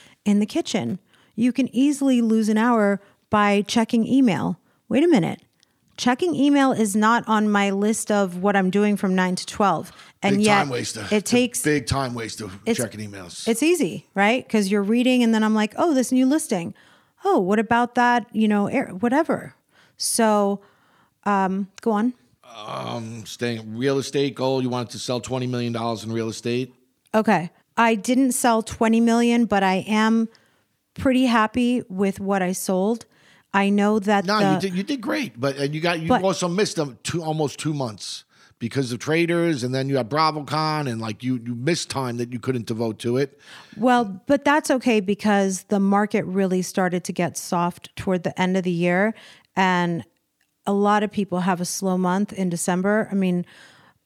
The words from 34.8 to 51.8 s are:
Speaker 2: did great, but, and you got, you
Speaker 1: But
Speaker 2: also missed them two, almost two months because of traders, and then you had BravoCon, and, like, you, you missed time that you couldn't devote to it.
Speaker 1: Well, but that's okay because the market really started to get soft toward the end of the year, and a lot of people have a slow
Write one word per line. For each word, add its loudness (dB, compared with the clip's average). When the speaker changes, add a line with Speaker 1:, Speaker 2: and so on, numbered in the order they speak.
Speaker 2:
did -6
great, -6
but, -2
and -4
you -6
got, -2
you -6
Speaker 1:
But 2
Speaker 2:
also -2
missed -2
them -6
two, -4
almost -4
two -4
months -8
because -4
of -8
traders, 0
and -4
then -2
you 0
had -2
BravoCon, 0
and, -6
like, -8
you, -2
you -8
missed -4
time -4
that -6
you -8
couldn't -4
devote -4
to -2
it. -4
Speaker 1:
Well, 2
but 2
that's 2
okay 2
because 0
the 0
market 2
really 0
started -2
to -8
get -4
soft -4
toward -2
the -6
end 0
of 0
the -2
year, 0
and 0
a -2
lot 2
of -4
people -4
have 0
a -4
slow -2